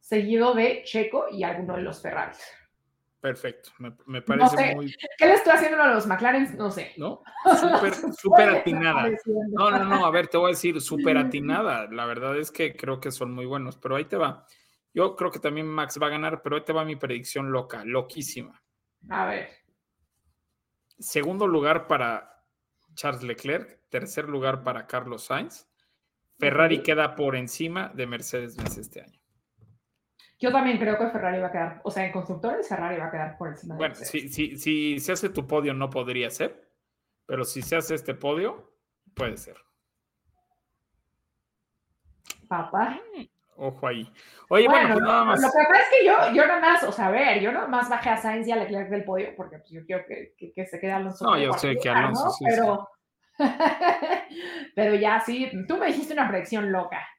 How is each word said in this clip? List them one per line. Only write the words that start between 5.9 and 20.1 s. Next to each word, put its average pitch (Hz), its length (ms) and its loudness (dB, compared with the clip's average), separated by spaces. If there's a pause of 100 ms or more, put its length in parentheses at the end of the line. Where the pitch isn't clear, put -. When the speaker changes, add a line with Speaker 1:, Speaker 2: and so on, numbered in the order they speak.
Speaker 1:
McLaren? 247 500 2
No 208 140 -4
sé. 165 280 -10
Speaker 2:
¿No? 156 260 -8 (200)
Speaker 1:
<laughs> 349 380 6
Speaker 2:
Súper, 196 120 2
Speaker 1:
Se - 180 -6
Speaker 2:
súper 208 340 8
Speaker 1:
puede 196 140 6
Speaker 2:
atinada. 160 480 2
Speaker 1:
estar - 20 2
diciendo. 214 340 -2 (140)
Speaker 2:
No, 202 140 4
no, 196 120 2
no, 190 220 2
a 160 60 4
ver, 170 160 2
te - 100 0
voy 175 80 6
a 180 80 4
decir, 165 260 -2
súper 147 380 2
atinada. 143 720 -2
La 117 160 -6
verdad 127 320 -4
es 151 140 -6
que 156 240 -4
creo 131 240 -6
que 139 100 -8
son 123 220 -8
muy 123 120 -8
buenos, 131 320 -8
pero 135 200 -4
ahí 143 80 -2
te 196 120 -6
va. 143 300 -2 (480)
Yo 190 220 0
creo 180 160 -2
que - 80 -10
también 151 260 -4
Max 156 340 -6
va 151 60 0
a 147 40 0
ganar, 156 320 -4
pero 143 120 -4
ahí 151 80 -4
te - 100 -6
va 160 120 0
mi 156 100 -6
predicción 135 560 -6
loca, 123 340 -6
loquísima. 127 800 -8 (480)
Speaker 1:
A 190 160 -2
ver. 95 240 -8 (1500)